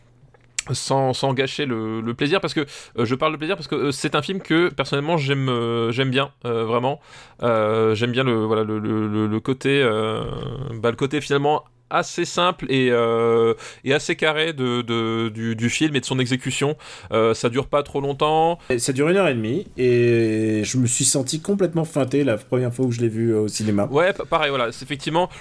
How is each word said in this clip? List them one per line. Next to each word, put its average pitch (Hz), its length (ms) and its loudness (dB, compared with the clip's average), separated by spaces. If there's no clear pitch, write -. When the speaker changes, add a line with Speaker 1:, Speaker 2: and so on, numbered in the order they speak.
Speaker 1:
sans, 135 400 0
sans 135 200 0
gâcher 135 320 -2
le, 113 360 -4
le 117 120 -4
plaisir, 147 260 0
parce 160 140 -4
que, 151 140 -2
euh, 120 40 2
je 127 120 0
parle 156 160 0
de 156 60 -6
plaisir 156 180 -4
parce 160 120 -10
que, 156 80 -4
euh, 135 160 0
c'est 139 220 -4
un 151 80 2
film 190 200 -6
que, 165 280 2
personnellement, 143 480 -2
j'aime, 139 320 0
euh, 117 420 0
j'aime 131 200 0
bien, 139 180 0
euh, 117 200 -2
vraiment. 123 340 0
Euh, 110 540 2
j'aime 120 160 0
bien 127 120 0
le, 113 220 2
voilà, 110 180 2
le, 107 140 -2
le, 107 300 -2
le, 107 180 0
le 107 140 0
côté, 135 420 0
euh, 110 420 0
bah, 113 160 0
le 113 60 -8
côté, 143 220 0
finalement, 143 440 2
assez 170 300 -2
simple 175 460 0
et, 131 200 2
euh, 117 640 4
et 127 100 0
assez 160 220 0
carré 156 380 0
de, 123 280 0
de, 113 460 -2
du, 113 300 -4
du 117 120 0
film 156 260 0
et 135 40 2
de 127 60 -4
son 131 140 -2
exécution. 135 580 -2
Euh, 113 220 4
ça 123 160 0
dure 123 180 -2
pas 143 160 0
trop - 160 -6
longtemps. 156 600 0
Speaker 2:
Et 123 100 0
ça 131 140 -2
dure 143 160 2
une 185 80 4
heure 190 100 2
et 139 60 2
demie 117 340 -4
et 113 840 2
je 127 140 -2
me 127 100 2
suis 135 160 0
senti 143 380 0
complètement 170 420 0
feinté 139 400 0
la 113 140 2
première 123 360 -2
fois 131 120 0
où 120 80 0
je 117 80 -4
l'ai 120 80 2
vu, 113 220 0
euh, 107 100 2
au 107 80 2
cinéma. 104 420 0
Speaker 1:
Ouais, 175 220 4
pa-, - 100 -8
pareil, 156 260 0
voilà. 123 220 0
C'est - 140 -14
effectivement 160 440 -2